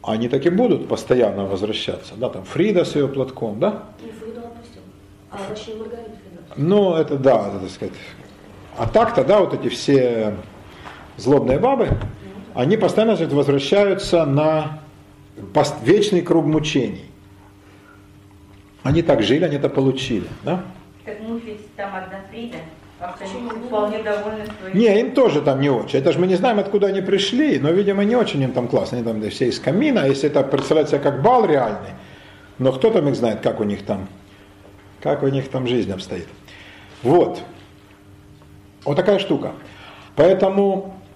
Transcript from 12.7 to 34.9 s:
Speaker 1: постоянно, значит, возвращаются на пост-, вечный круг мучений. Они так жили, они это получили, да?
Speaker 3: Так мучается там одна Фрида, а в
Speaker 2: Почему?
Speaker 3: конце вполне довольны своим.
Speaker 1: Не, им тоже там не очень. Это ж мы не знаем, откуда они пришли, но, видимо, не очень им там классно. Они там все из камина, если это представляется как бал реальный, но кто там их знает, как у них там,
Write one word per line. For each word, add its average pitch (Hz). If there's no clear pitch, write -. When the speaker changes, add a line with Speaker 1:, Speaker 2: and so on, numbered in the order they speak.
Speaker 1:
постоянно, 214
значит, 156
возвращаются 165
на 151
пост-, 143
вечный 190
круг 160
мучений. 147
Они 156
так 135
жили, 131
они 143
это 139
получили, 131
да? 180
Speaker 3:
Так 208
мучается 220
там 196
одна 185
Фрида, 233
а 180
в -
Speaker 2:
Почему? 233
Speaker 3:
конце 226
вполне 214
довольны 214
своим. 185
Speaker 1:
Не, 214
им 247
тоже 180
там 135
не 143
очень. 131
Это 139
ж 147
мы 180
не 185
знаем, 208
откуда 196
они 196
пришли, 196
но, 143
видимо, 196
не 214
очень 190
им 131
там 123
классно. 135
Они 117
там 107
все 127
из 110
камина, 208
если 139
это 143
представляется 147
как 135
бал 226
реальный, 110
но 131
кто 131
там 160
их 131
знает, 110
как -
у 113
них 101
там, 95